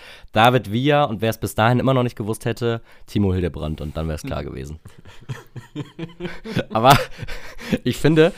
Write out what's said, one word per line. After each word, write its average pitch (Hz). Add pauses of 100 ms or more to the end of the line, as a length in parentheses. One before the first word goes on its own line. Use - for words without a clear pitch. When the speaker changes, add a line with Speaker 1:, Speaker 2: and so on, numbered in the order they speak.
(320)
Speaker 1:
David 113
Villa 143
und 107
wer 113
es -
bis -
dahin 120
immer 123
noch 127
nicht 120
gewusst 107
hätte, 117 (240)
Timo 101
Hildebrand 78
und 73
dann 80
wär's 76
klar 76
Speaker 2:
Hm. 69
Speaker 1:
gewesen. 67 (960)
<laughs> 170
Aber 143 (880)
ich -
finde, 156